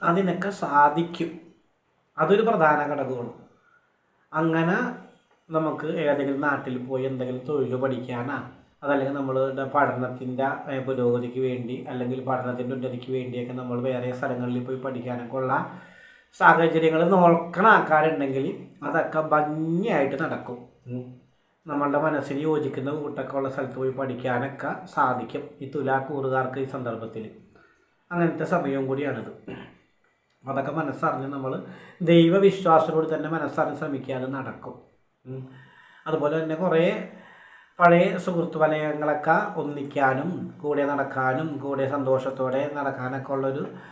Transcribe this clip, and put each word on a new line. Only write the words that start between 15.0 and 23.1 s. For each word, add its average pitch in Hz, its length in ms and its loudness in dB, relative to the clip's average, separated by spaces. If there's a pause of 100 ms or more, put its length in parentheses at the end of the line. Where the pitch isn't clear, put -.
ഉള്ള 131 440 -2 (580)
സാഹചര്യങ്ങൾ 160 640 6
നോക്കണ 175 640 6
ആൾക്കാരുണ്ടെങ്കിൽ 151 1000 4 (140)
അതൊക്കെ 156 380 0
ഭംഗിയായിട്ട് 156 1000 0
നടക്കും. 127 460 -8 (180)
ഉം. 123 280 -10 (520)
നമ്മളുടെ 143 320 0
മനസ്സിന് 147 420 0
യോജിക്കുന്ന 147 500 -2
കൂട്ടൊക്കെ 139 460 -6